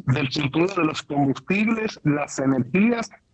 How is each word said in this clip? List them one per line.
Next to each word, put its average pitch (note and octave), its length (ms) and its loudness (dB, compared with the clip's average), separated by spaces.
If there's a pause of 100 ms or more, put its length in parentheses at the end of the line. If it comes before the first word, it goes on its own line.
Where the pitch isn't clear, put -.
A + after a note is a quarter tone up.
del C3+ 260 0
futuro D3+ 420 0
de F3 80 0
los D#3 180 -2
combustibles, G3+ 1040 -2
las D3 360 0
energías D#3 720 2 (240)